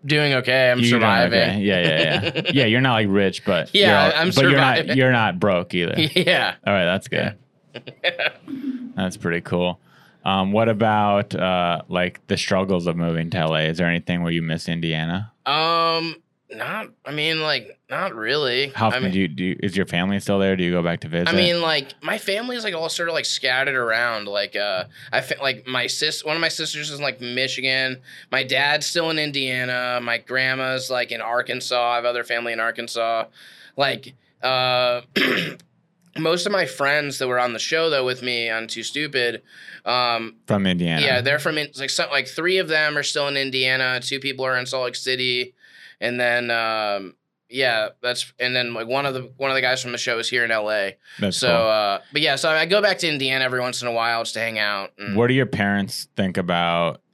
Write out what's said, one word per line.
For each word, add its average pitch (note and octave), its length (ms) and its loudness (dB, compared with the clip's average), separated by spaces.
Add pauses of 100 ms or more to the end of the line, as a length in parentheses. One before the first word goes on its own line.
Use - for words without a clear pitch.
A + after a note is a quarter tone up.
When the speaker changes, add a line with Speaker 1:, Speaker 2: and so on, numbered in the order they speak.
Speaker 1:
doing D3 300 4
okay. B2+ 380 6
I'm B2 80 4
Speaker 2:
You're A#2+ 180 6
doing G#2+ 40 4
Speaker 1:
surviving. F#2+ 380 4 (100)
Speaker 2:
okay. G2+ 100 0
Yeah, G2 200 4
yeah, E2 540 2
yeah. D#3 120 -2
Speaker 1:
<laughs> F3 60 -2
Speaker 2:
Yeah, C3+ 120 6
you're A2+ 160 4
not, C3 140 4
like, A2 140 4
rich, G2 360 2
but F2 280 0
Speaker 1:
Yeah, G3 140 6
Speaker 2:
you're D#3+ 100 6 (200)
all, D#3 60 2
Speaker 1:
I'm F3 80 2
Speaker 2:
but C3+ 120 4
you're C#3 140 6
not, C3 220 6
Speaker 1:
surviving. C3 200 0
Speaker 2:
you're C3 140 6
not G#2 260 2
broke F2+ 360 2
either. E2+ 220 0
Speaker 1:
<laughs> D3+ 200 0
Yeah. C#3+ 380 2 (120)
Speaker 2:
All G2+ 60 2
right, F#2+ 120 4
that's F#2 220 0
good. - 300 -2 (680)
Speaker 1:
Yeah. - 280 -2 (160)
<laughs> - 500 -8
Speaker 2:
That's F#2 200 -4
pretty E2+ 260 -2
cool. F2+ 360 -2 (460)
Um, F#2+ 260 0
what A2 180 4
about, G#2 680 2
uh, F2 540 0
like, F2+ 380 -2
the G2 100 0
struggles F#2+ 520 0
of E2+ 80 -2
moving E2 340 -2
to F#2 80 -2
L D#2+ 160 0
A? D#2 140 2
Is D#2+ 100 -2
there F2+ 80 2
anything E2+ 380 0
where E2+ 80 0
you E2+ 100 0
miss E2 260 -4
Indiana? E2 600 -4 (140)
Speaker 1:
Um, E3 720 0 (340)
not, F#3 380 -8 (160)
I C3+ 80 -10
mean, D#3 300 -2
like, C3+ 360 -2 (120)
not D#3 240 -4
really. B2+ 540 0
Speaker 2:
How A2+ 180 0
Speaker 1:
I - 20 4
Speaker 2:
often B2 160 0
Speaker 1:
mean, G#2+ 80 0
Speaker 2:
do F#2 80 0
you, F#2 80 2
do D2+ 160 -4
you, F#2 180 0
is F#2+ 140 -2
your F#2+ 100 2
family F#2+ 340 0
still G2+ 180 0
there? F#2+ 180 2
Do F2+ 80 0
you F2 80 2
go F2 100 2
back E2+ 180 0
to - 80 -12
visit? E2+ 200 0
Speaker 1:
I E3+ 40 2
mean, F3 280 2
like, D#3 320 -2 (100)
my F3+ 160 -4
family A#3 380 -4
is, A3 80 -8
like, G3+ 100 -6
all D#3+ 140 -4
sort E3+ 200 -4
of, E3 60 -4
like, C#3 120 -2
scattered C3+ 480 0
around. A#2 520 0
Like, G2+ 300 -2
uh, G2 280 -2 (280)
I A#2+ 80 2
fe-, D3 220 -6
like, C3 240 -4
my B2+ 220 -2
sis-, - 360 -4
one D3+ 120 -2
of E3 40 -2
my E3 80 0
sisters D3+ 420 -6
is C#3+ 80 -10
in, C#3+ 60 -6
like, B2+ 160 -4
Michigan. C3 800 -2 (320)
My C3 100 0
dad's C#3+ 440 0
still E3 240 -2
in D#3 80 -2
Indiana. B2+ 840 -2
My A#2 160 -2
grandma's, C3 720 -2
like, A#2+ 220 -2
in A2+ 80 -6
Arkansas. A#2+ 720 -2
I A#2+ 40 0
have A#2+ 80 -2
other A#2+ 200 -2
family A#2 280 -4
in A2+ 80 -4
Arkansas. A2+ 640 -2 (520)
Like, C3+ 380 -2 (280)
uh, B2+ 600 2 (120)
<clears throat> G3 360 0 (680)
most E3+ 280 0
of G#3 60 0
my F#3 140 2
friends C#3+ 520 0
that C3 100 0
were B2 100 2
on B2 140 0
the A2 60 -6
show, D#3+ 320 0
though, C3+ 140 2
with B2+ 180 -2
me A#2+ 280 -2
on A2+ 180 -4
Too A2+ 140 -10
Stupid, B2+ 600 -2 (420)
um, A#2 520 0 (100)
Speaker 2:
From G2+ 200 2
Indiana. F2 360 2
Speaker 1:
yeah, C3 180 2
they're C#3 180 0
from D#3 200 -2
in-, D3 100 -6 (100)
like, C3+ 120 -6
some, E3 200 -2
like, C#3 160 0
three F3+ 320 -2
of F3 100 -2
them D3+ 280 0
are C#3+ 60 -2
still C#3+ 260 -2
in C#3 80 -2
Indiana. C3 640 0
Two C3+ 200 -6
people C3 260 -6
are C3 100 0
in B2 100 -2
Salt B2+ 200 -4
Lake B2 100 -6
City, B2+ 580 -2 (460)
and A#2+ 180 -2
then, A#2+ 320 0
um, G#2+ 640 -2 (360)
yeah, A#2 400 0 (120)
that's, B2 380 -4
and B2 160 0
then, B2 180 -2
like, A2+ 140 -6
one C3+ 180 -2
of C3+ 80 -4
the, B2+ 220 -10
one C#3 140 -2
of C3+ 40 -2
the C3 60 2
guys B2+ 220 0
from B2 100 -8
the A#2+ 60 -6
show A#2+ 200 -2
is A#2 100 -4
here B2 160 0
in A2+ 60 -2
L G#2+ 200 0
A. G2 260 -2 (240)
Speaker 2:
That's G2+ 160 0
Speaker 1:
So, B2+ 120 0
Speaker 2:
cool. A#2+ 80 4 (120)
Speaker 1:
uh, G#2 300 2 (140)
but D3+ 100 0
yeah, D3 140 2
so D#3+ 140 0
I D#3 160 2
go G3 160 2
back F#3+ 160 2
to F3 100 -2
Indiana C3+ 360 0
every B2+ 160 0
once B2 220 -4
in B2 60 -2
a A#2 40 -2
while A#2 300 0
just A2+ 120 -8
to A2 60 -4
hang A2+ 180 -2
out. G#2 400 -2
And G2+ 180 -4
Speaker 2:
What A#2+ 120 4
do C3 60 4
your C3 120 2
parents G2+ 680 -2
think F#2+ 220 0
about E2+ 640 0 (120)